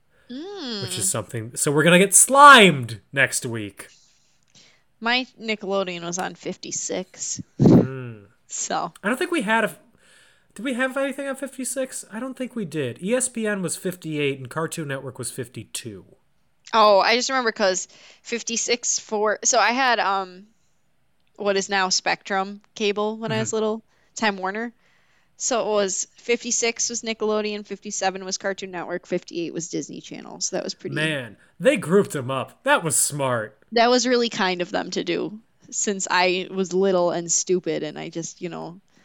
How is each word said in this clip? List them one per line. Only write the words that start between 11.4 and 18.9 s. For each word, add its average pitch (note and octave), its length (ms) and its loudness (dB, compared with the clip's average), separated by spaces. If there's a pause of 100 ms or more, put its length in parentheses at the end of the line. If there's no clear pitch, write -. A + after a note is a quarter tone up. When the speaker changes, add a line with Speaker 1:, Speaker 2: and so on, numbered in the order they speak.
Speaker 2:
I G#3+ 80 -8
don't C4 160 -8
think B3+ 200 -8
we A3 80 -4
did. C#3 380 -6
E G3+ 120 0
S B3 140 0
P A3 180 -6
N G#3 160 -2
was E3 140 -4
fifty-eight D3 640 -4
and B2+ 120 -12
Cartoon D#3+ 380 -6
Network C3+ 300 -8
was B2 120 -8
fifty-two. A2 760 -12 (680)
Speaker 1:
Oh, G#3+ 280 6
I G#3 160 4
just B3 140 -2
remember B3 220 0
'cause F#3 360 0 (340)
fifty-six - 760 -4